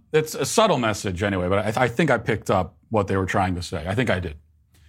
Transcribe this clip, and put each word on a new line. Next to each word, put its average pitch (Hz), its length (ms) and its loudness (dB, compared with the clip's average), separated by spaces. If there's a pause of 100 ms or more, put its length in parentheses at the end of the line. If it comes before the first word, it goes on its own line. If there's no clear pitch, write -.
(120)
it's 156 220 0
a 143 100 -4
subtle 196 320 4
message 107 460 -2
anyway, 95 260 0
but 104 300 0
I, 127 60 4
I 120 40 2
think 151 220 0
I 120 80 4
picked 113 320 -4
up 92 260 0 (140)
what 104 160 0
they 98 100 -2
were 95 80 0
trying 92 300 0
to 87 80 -6
say. 82 240 -8
I 95 80 -4
think 120 160 0
I 92 100 2
did. 80 160 -8 (520)